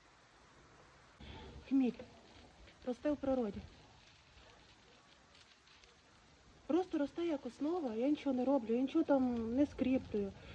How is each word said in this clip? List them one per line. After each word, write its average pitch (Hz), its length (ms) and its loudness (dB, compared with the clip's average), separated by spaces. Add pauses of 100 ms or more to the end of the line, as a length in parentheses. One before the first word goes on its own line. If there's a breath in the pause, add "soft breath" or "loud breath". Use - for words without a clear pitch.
(1700 loud breath)
Хміль 254 240 2 (920)
росте 254 240 -2
в 285 60 0
природі. 247 460 -2 (3000)
Просто 330 320 2
росте 285 260 -2
як 302 220 -2
основа, 277 480 -2
я 240 140 2
нічого 285 280 2
не 247 80 0
роблю, 240 300 2
я 247 60 2
нічого 302 240 2
там 240 520 2
не 285 100 4
скріплюю. 220 680 0 (220 loud breath)